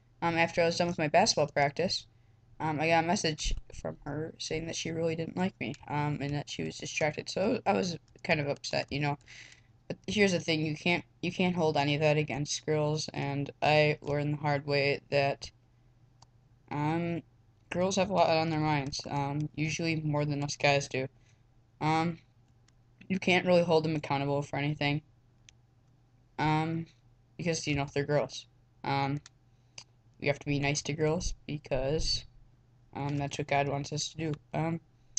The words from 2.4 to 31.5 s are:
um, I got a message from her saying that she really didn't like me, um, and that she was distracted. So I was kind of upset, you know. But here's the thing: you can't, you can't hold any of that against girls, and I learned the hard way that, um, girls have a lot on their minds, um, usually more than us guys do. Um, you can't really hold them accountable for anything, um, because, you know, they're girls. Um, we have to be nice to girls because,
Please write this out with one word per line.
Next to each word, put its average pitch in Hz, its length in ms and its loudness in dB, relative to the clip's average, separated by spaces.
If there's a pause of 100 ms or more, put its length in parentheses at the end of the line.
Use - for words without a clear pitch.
um, 151 200 -2
I 160 80 2
got 165 160 6
a - 20 -2
message 165 480 0 (180)
from 165 320 -8
her 151 340 -6
saying 160 280 -6
that 160 100 -6
she 165 140 -6
really 165 260 -2
didn't 170 200 -6
like 185 220 -2
me, 117 140 -6 (160)
um, 147 320 0
and 143 140 -4
that 147 160 -6
she - 120 -6
was 160 140 -6
distracted. - 540 -4
So 214 340 0
I 196 80 2
was 185 240 0 (260)
kind 160 180 2
of 143 80 -2
upset, 143 420 -4
you 156 100 -4
know. 147 180 -2 (680)
But - 100 -8 (100)
here's 196 260 4
the 170 80 2
thing: 156 260 0
you 151 100 -2
can't, 175 260 0 (200)
you 175 100 -2
can't 180 240 2
hold 156 220 2
any 143 160 2
of 147 80 0
that 151 160 6
against 147 480 -4
girls, 151 480 0
and 139 360 -2 (120)
I 151 400 6
learned 147 320 0
the 147 80 -8
hard 147 240 0
way 143 420 2
that, 139 420 0 (1200)
um, 165 520 -2 (480)
girls 185 260 0
have 190 140 2
a - 20 -2
lot 170 160 6
on 160 220 4
their 156 100 0
minds, 147 480 0
um, 143 460 -2
usually 156 420 -2
more 147 300 0
than 143 180 -2
us 143 120 -6
guys 139 320 2
do. 131 200 -4 (720)
Um, 160 380 0 (880)
you 190 100 0
can't 180 280 2
really 180 160 6
hold 160 200 4
them 160 140 0
accountable 143 460 -2
for 147 140 -8
anything, 143 440 0 (1400)
um, 160 460 0 (540)
because, 160 280 -2
you 147 80 0
know, 139 120 0
they're 143 180 -2
girls. 143 400 -2 (400)
Um, 139 380 0 (1000)
we - 60 -2
have 143 120 0
to - 80 -12
be 143 120 0
nice 143 240 -2
to - 100 -4
girls 156 400 0 (140)
because, 147 800 -2 (640)